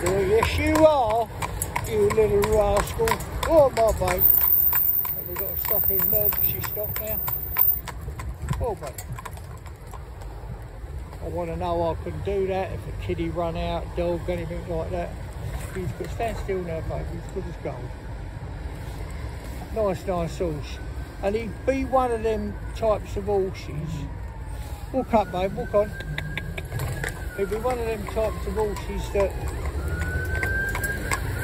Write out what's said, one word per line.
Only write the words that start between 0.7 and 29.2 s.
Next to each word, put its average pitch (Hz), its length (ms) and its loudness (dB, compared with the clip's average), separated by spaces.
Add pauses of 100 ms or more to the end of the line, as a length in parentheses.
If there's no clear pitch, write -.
are, 233 420 6 (600)
you 214 220 4
little 214 320 6 (160)
rascal. 202 520 4 (380)
Oh, 294 220 10
my 226 220 4
babe. 185 320 2 (800)
Have - 260 -8
we - 60 -6
got - 200 -6
to - 60 -6
stop - 240 -2
him? - 260 0
No, 622 180 0 (120)
she - 200 -2
stopped - 380 -4
now. 214 200 -6 (1400)
Oh, 233 140 -2
babe. 151 160 -8 (2250)
I - 40 -4
want 165 240 -2
to 165 60 -4
know 170 340 2
I - 120 -4
can 160 200 -6
do 196 240 0
that 185 240 0
if - 160 -6
a 151 40 -6 (140)
kiddie 165 240 0
run 165 260 0
out, 170 300 -2 (100)
dog, 175 320 0
anything 175 400 -4
like 170 220 -2
that. 175 200 -2 (680)
He's 180 240 -2
good. 165 100 -4
Stand - 280 -2
still 190 260 -2
now, 165 260 -4
babe. 151 240 -2
He's 165 220 -6
good 180 120 -4
as 165 160 -8
gold. 131 260 -6 (1900)
Nice, 202 320 2
nice 170 320 0
horse. 160 400 -2 (420)
And 202 140 2
he'd 226 320 -4
be 269 180 2
one 254 260 4
of 220 120 0
them 208 320 0 (200)
types 208 400 2
of 202 100 -2
horses. 156 840 -2 (840)
Walk 254 220 2
up, 208 180 6
babe, 185 220 0
walk - 220 -4
on. 208 160 6 (1500)
He'd 196 120 0
be 202 60 0
one 240 240 0
of 233 60 0
them 220 220 -2
types 214 380 0
of 196 80 -4
horses 208 600 -2
that 196 180 6 (2000)